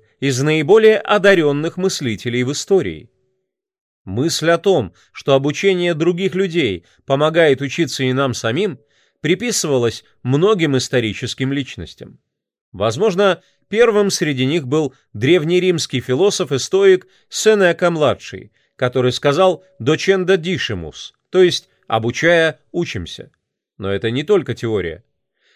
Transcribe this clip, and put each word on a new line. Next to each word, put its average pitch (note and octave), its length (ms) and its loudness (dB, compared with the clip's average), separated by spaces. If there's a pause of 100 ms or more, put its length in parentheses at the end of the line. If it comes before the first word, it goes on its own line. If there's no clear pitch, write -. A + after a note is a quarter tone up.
(200)
из C3 200 -2
наиболее D#3+ 600 4
одарённых E3+ 760 2
мыслителей B2 680 -4
в B2 80 -2
истории? G2+ 580 -2 (960)
Мысль D#3 460 -2
о E3+ 80 2
том, E3 340 0 (180)
что - 220 -2
обучение F3 600 0
других F3 400 -2
людей D#3+ 500 -2 (220)
помогает D3+ 540 2
учиться C#3+ 420 -4
и B2+ 100 0
нам C3 220 -2
самим, C#3+ 440 -4 (420)
приписывалась D#3 840 -2 (180)
многим D#3 560 2
историческим B2+ 760 -4
личностям. - 680 -10 (540)
Возможно, E3+ 680 0 (280)
первым G#3 420 2
среди C3+ 340 -2
них C#3+ 220 -2
был D3 260 -2 (200)
древнеримский E3 880 0
философ E3 500 0
и C3+ 80 0
стоик F#3+ 480 2 (220)
Сенека-младший, E3+ 1200 0 (240)
который B2+ 380 0
сказал D#3 500 0 (180)
«docenda F#3 560 2
discimus», B2 760 -8 (180)
то F#3 100 4
есть - 280 2 (160)
«обучая, D#3 760 0 (120)
учимся». C#3 580 -8 (480)
Но G2 140 -6
это G2 180 -2
не B2+ 140 -2
только E3+ 320 0
теория. F#2 480 -4 (520)